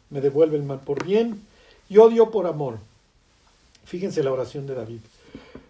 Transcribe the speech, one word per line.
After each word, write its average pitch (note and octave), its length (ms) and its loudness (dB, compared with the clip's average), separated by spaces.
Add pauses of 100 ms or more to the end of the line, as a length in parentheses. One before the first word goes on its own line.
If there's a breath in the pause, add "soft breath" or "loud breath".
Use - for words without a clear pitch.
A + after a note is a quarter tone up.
Me C#3 120 -8
devuelve D3+ 360 2
el C#3+ 60 -4
mal C#3 160 -8
por C#3+ 240 -6
bien G#3 380 -2 (480 soft breath)
y G3 80 4
odio A3+ 340 8
por F#3 160 -2
amor. C#3+ 320 -6 (1040)
Fíjense F3 400 -6
la C3+ 80 -2
oración C3 340 -6
de C3+ 100 -10
David. A2+ 240 -12 (720 loud breath)